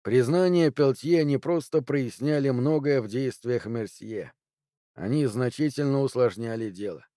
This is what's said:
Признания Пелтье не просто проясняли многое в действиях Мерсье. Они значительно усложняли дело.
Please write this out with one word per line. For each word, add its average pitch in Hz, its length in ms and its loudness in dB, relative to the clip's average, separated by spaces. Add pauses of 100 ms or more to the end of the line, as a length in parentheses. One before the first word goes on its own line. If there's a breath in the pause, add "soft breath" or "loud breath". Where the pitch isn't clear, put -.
Признания 160 680 4
Пелтье 151 520 2
не 143 140 2
просто 156 440 -2
проясняли 139 680 -2
многое 139 520 2
в 107 60 -8
действиях 120 580 -4
Мерсье. 107 680 -8 (600)
Они 135 340 -2
значительно 139 720 -2
усложняли 113 680 -2
дело. 90 480 -10